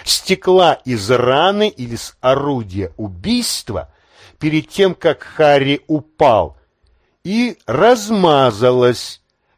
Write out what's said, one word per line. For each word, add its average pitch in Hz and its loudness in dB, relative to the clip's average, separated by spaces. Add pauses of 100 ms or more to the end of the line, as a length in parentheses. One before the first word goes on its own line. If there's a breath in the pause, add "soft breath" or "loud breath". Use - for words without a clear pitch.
стекла 185 0 (120)
из 110 -4
раны 151 0
или 120 -12
с - -14
орудия 123 -4
убийства 107 -8 (460 soft breath)
перед 151 -4
тем, 190 0
как - -2
Харри 143 2
упал, 127 0 (640)
и 220 -4
размазалась, 135 2 (360)